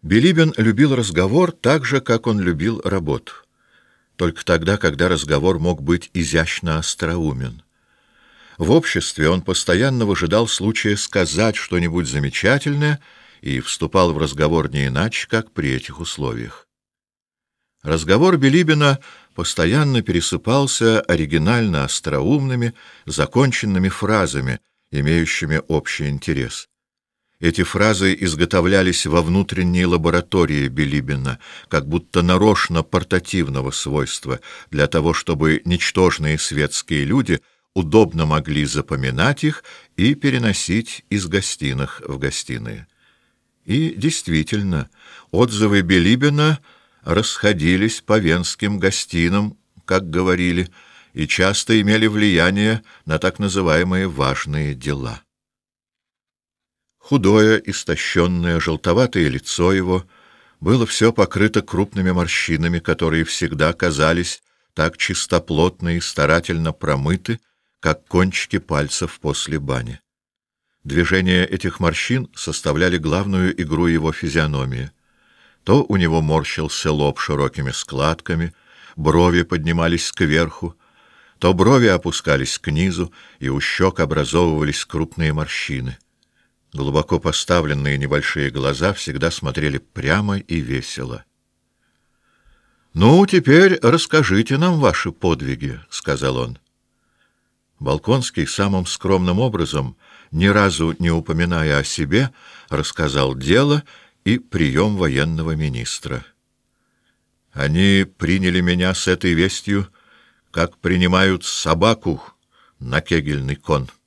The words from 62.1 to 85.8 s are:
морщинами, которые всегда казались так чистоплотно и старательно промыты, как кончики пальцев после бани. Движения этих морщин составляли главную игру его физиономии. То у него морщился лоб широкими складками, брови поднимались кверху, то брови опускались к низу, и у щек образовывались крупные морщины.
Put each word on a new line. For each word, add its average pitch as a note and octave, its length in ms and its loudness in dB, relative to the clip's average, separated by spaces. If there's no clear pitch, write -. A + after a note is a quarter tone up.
морщинами, E2+ 640 -2
которые D#2+ 460 0
всегда D#2 480 -2
казались E2+ 720 0
так D#2+ 220 -2
чистоплотно E2+ 1000 -2
и E2+ 40 -2
старательно D#2+ 720 0
промыты, D#2 680 -4
как - 260 -2
кончики - 520 0
пальцев D2 600 -4
после D2 400 -6
бани. B1+ 420 -6
Движения F2+ 600 2
этих F#2 360 -6
морщин F#2 560 -2
составляли E2 600 -2
главную F#2 640 0
игру D#2+ 260 0
его D#2+ 260 0
физиономии. C#2+ 800 -4
То C#3 240 4
у G#2 80 0
него E2 240 2
морщился D#2 720 -2
лоб D2 260 0
широкими C#2 540 -4
складками, E2 800 -4
брови E2+ 480 4
поднимались E2 680 -2
кверху, E2 640 -2
то F2+ 140 2
брови A2+ 340 4
опускались D#2+ 720 0
к - 120 -6
низу, E2+ 420 -2
и C2+ 80 -4
у C2+ 120 -2
щек - 380 -2
образовывались D2+ 840 0
крупные D#2+ 480 -4
морщины. C2+ 640 -6